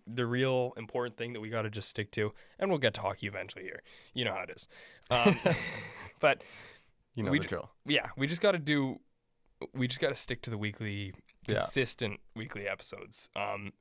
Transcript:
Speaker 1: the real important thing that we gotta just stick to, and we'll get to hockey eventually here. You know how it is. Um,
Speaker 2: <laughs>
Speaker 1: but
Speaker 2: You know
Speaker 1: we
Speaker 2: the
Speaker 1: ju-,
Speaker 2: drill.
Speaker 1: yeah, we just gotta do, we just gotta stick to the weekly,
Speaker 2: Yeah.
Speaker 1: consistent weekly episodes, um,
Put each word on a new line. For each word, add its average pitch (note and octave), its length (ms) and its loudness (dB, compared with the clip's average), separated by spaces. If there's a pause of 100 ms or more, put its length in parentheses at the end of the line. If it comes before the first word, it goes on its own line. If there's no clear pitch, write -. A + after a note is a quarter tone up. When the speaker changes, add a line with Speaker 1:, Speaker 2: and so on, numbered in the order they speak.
Speaker 1:
the A#2+ 220 0
real B2+ 500 4
important A#2 400 -2
thing A#2+ 160 -4
that A2+ 60 -6
we G#2+ 100 -6
gotta A2 220 0
just G#2 180 -4
stick - 220 -4
to, G#2+ 200 2 (280)
and G3 100 2
we'll F3+ 100 4
get A#2+ 160 6
to - 60 -6
hockey G2 240 -2
eventually F#2+ 380 -8
here. - 180 -10 (320)
You B2 120 -2
know G2+ 100 0
how F#2 80 -4
it F#2 80 -10
is. - 160 -12 (420)
Um, B2 300 6 (400)
Speaker 2:
<laughs> - 400 -14
Speaker 1:
but C#3 240 4 (720)
Speaker 2:
You A2+ 80 0
know G2+ 80 4
Speaker 1:
we C#3+ 80 6
Speaker 2:
the - 60 0
Speaker 1:
ju-, - 40 -8
Speaker 2:
drill. - 220 -4 (160)
Speaker 1:
yeah, C#3+ 280 2
we C3+ 120 2
just E3 140 -2
gotta G3 180 6
do, C#3+ 400 2 (720)
we B2 140 0
just B2 120 -4
gotta C#3+ 140 2
stick - 300 -4
to A#2+ 80 -6
the A2 80 -2
weekly, G#2 540 -4 (340)
Speaker 2:
Yeah. G#2+ 120 2
Speaker 1:
consistent A#2 600 0 (160)
weekly G#2+ 320 -6
episodes, G2 680 -8
um, G2+ 460 -4